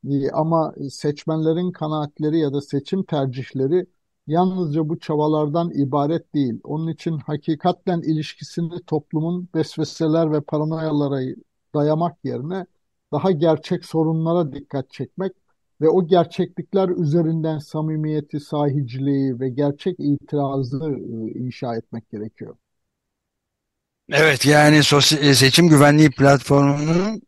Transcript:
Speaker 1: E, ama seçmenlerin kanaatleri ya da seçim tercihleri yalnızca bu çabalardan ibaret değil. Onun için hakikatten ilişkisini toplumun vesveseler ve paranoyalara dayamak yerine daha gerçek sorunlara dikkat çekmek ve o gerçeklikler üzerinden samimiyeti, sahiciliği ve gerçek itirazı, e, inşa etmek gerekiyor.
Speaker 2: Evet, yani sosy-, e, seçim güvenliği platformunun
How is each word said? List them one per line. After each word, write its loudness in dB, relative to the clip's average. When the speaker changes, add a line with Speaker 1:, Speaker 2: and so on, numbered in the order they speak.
Speaker 1:
E, 0
ama -2
seçmenlerin -2
kanaatleri -4
ya 0
da -2
seçim -6
tercihleri -4
yalnızca 0
bu -4
çabalardan -2
ibaret -2
değil. -2
Onun -6
için -6
hakikatten -4
ilişkisini -6
toplumun -4
vesveseler -2
ve 0
paranoyalara -4
dayamak 0
yerine -8
daha 0
gerçek 0
sorunlara 0
dikkat -10
çekmek -8
ve 2
o 2
gerçeklikler 0
üzerinden 0
samimiyeti, -6
sahiciliği -2
ve -4
gerçek -2
itirazı, -4
e, -8
inşa -8
etmek -12
gerekiyor. -14
Speaker 2:
Evet, 4
yani 8
sosy-, 4
e, 6
seçim 6
güvenliği 8
platformunun 2